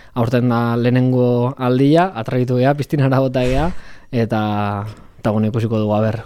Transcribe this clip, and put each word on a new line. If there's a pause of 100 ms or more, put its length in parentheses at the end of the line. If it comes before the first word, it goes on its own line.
(140)
aurten
da
lehenengo
aldia,
atrebitu
gea,
piztinara
bota
gea, (420)
eta, (340)
eta,
bueno,
ikusiko
dugu,
a
ber,